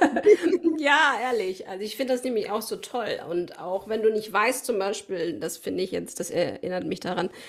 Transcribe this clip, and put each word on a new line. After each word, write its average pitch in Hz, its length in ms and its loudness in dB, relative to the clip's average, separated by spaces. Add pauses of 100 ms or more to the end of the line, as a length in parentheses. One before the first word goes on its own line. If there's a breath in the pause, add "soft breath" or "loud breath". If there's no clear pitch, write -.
<laughs> 339 800 4
ja, 285 420 4
ehrlich, 208 460 -2
also 190 160 -8
ich 214 120 -8
finde 262 180 0
das 247 100 -2
nämlich 226 260 0
auch 214 120 -2
so 214 160 -6
toll. 214 420 -4 (100)
Und 175 300 -4
auch 190 280 -4
wenn 220 140 -2
du 220 100 6
nicht 214 220 -2
weißt, 226 320 2
zum 220 140 0
Beispiel, 190 600 -2
das - 180 -6
finde 185 260 -4
ich 185 80 -4
jetzt, 175 280 -6
das 180 120 -6
erinnert 180 540 -2
mich 180 140 -4
daran, 175 300 -2 (200 loud breath)